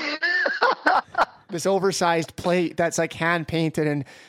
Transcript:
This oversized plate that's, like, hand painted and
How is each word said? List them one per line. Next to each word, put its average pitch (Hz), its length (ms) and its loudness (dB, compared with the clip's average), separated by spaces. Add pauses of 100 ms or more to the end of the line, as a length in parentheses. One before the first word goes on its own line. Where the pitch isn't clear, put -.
(1500)
This 170 160 -6
oversized 175 720 2
plate 175 400 0
that's, 170 200 0
like, 165 140 0
hand 165 340 0
painted 160 400 0
and 147 200 0 (240)